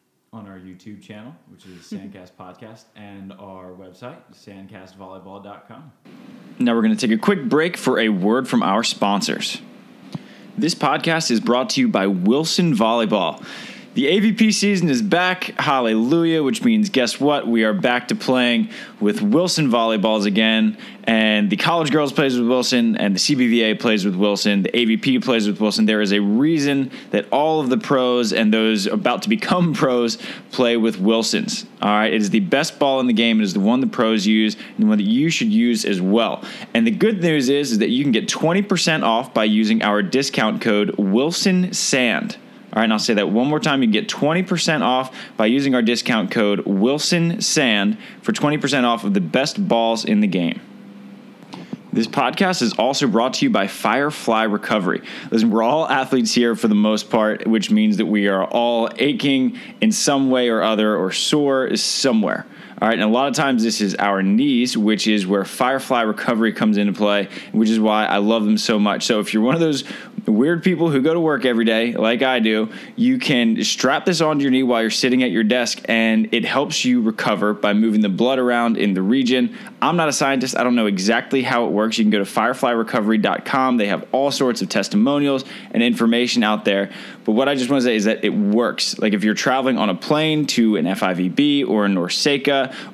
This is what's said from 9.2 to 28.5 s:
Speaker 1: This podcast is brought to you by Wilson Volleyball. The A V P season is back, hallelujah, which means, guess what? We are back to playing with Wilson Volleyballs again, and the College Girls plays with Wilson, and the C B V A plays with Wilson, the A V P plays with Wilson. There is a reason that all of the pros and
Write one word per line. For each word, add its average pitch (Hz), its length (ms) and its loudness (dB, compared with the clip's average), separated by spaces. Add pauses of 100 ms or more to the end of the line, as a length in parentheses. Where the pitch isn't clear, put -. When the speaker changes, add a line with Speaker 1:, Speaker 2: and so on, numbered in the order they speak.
Speaker 1:
This 151 160 0
podcast 156 560 -2
is 113 120 2
brought 120 300 0
to 135 100 0
you 123 80 2
by 98 180 2
Wilson 135 640 2
Volleyball. 110 720 0 (480)
The 135 140 0
A 180 120 2
V 214 140 0
P 214 180 2
season 190 380 0
is 127 120 0
back, 175 560 -2
hallelujah, 139 880 2
which 123 220 -2
means, 107 240 2
guess 120 280 0
what? 143 300 0
We 117 160 2
are 110 100 2
back 123 360 0
to 113 60 -2
playing 120 560 0 (280)
with 104 220 0
Wilson 147 500 2
Volleyballs 110 540 2
again, 110 520 2 (280)
and 110 440 2
the 104 60 0
College 156 360 0
Girls 143 200 2
plays 135 260 0
with 120 80 2
Wilson, 120 520 2
and 101 180 0
the 92 40 -2
C - 160 0
B 123 120 2
V 117 160 4
A 110 100 2
plays 107 300 0
with 98 120 -2
Wilson, 101 480 0
the - 140 -2
A 123 60 2
V 110 140 2
P 127 220 0
plays 113 280 0
with 101 140 -2
Wilson. 107 240 2
There 107 160 2
is 101 100 0
a 101 80 2
reason 139 720 0 (200)
that - 200 -2
all 156 300 2
of 127 80 -2
the 127 80 2
pros 123 560 0
and 107 200 2